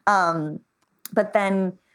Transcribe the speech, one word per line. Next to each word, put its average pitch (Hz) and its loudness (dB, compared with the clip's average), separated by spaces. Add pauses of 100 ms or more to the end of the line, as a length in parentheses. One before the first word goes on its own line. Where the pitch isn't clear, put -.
Um, 165 0 (540)
but 208 0
then, 190 0 (180)